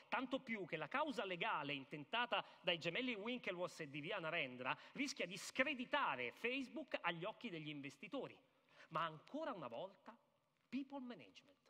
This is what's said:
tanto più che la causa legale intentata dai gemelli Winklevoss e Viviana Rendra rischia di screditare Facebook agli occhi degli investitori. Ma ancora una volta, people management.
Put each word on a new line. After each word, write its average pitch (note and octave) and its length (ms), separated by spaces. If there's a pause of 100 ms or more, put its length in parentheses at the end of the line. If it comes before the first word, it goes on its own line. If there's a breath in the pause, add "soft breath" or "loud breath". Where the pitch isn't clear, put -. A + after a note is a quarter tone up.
tanto B3+ 300
più A3+ 260
che E3 120
la D#3 100
causa B3+ 380
legale F3+ 480
intentata D3+ 720 (160 loud breath)
dai F3 180
gemelli G#3 360
Winklevoss G3+ 680
e D#3+ 60
Viviana D#3+ 420
Rendra C3 480 (160 loud breath)
rischia A3+ 340
di F#3 100
screditare A#3+ 960
Facebook B3+ 680
agli E3+ 240
occhi G#3+ 260
degli D#3 180
investitori. D3+ 680 (520 loud breath)
Ma D#3+ 140
ancora B3+ 480
una E3 160
volta, F#3 480 (520)
people C#4 320
management. A#3 580 (120)